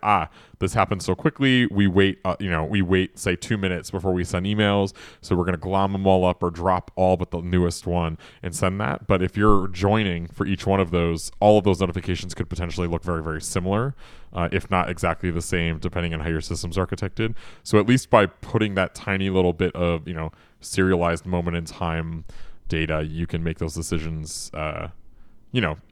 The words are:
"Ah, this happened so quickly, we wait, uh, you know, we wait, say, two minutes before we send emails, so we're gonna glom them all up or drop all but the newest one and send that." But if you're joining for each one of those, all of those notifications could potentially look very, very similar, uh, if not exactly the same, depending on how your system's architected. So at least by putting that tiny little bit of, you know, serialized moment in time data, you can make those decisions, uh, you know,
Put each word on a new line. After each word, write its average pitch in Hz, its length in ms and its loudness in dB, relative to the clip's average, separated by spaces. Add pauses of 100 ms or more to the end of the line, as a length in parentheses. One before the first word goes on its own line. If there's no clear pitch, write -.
"Ah, 98 260 2 (300)
this 95 160 -2
happened 101 300 0
so 92 100 0
quickly, 131 520 2
we 101 200 4
wait, 95 380 4
uh, 92 160 0
you 95 100 -2
know, 80 140 0
we 95 180 0
wait, 92 340 2
say, 90 200 -2
two - 200 -4
minutes 92 360 -4
before 92 200 -2
we 90 120 0
send 90 200 -4
emails, 101 480 2 (280)
so - 160 0
we're 87 80 2
gonna 90 120 0
glom 95 360 0
them 95 120 -2
all 92 200 6
up 90 180 0
or 87 80 0
drop 87 460 -2
all 92 200 4
but 87 140 -4
the 87 100 -6
newest 87 460 0
one 85 320 -2 (240)
and 85 140 -8
send 98 240 -2
that." - 260 -6
But 95 160 2
if 92 140 -2
you're 101 320 6
joining 92 580 0
for - 180 -6
each 95 220 -2
one 98 140 4
of 85 100 0
those, 85 480 -2
all 107 200 8
of 98 40 2
those 92 180 2
notifications 90 540 -4
could - 160 -6
potentially 87 380 -4
look 82 160 -4
very, 82 180 -2
very 78 180 -6
similar, 101 540 -2 (380)
uh, 85 180 -2
if - 180 -4
not 90 220 0
exactly 87 400 -2
the 82 100 -2
same, 82 380 0
depending 85 340 -4
on 82 60 -4
how 78 100 -4
your 80 120 -2
system's 82 360 -6
architected. 98 600 -4 (260)
So - 160 4
at 101 80 4
least 127 240 2
by 104 160 8
putting 107 480 -2
that 95 220 0
tiny 95 340 -2
little 92 220 4
bit 87 240 0
of, 85 320 0
you 90 60 -6
know, 80 180 -6 (280)
serialized 87 640 2
moment 87 320 -2
in 82 100 -6
time 82 580 -4 (420)
data, 80 360 0
you 78 240 -4
can 82 160 -4
make 82 140 -2
those 80 160 -4
decisions, 80 800 -6
uh, 78 360 -6 (640)
you 123 100 0
know, 78 160 -2 (140)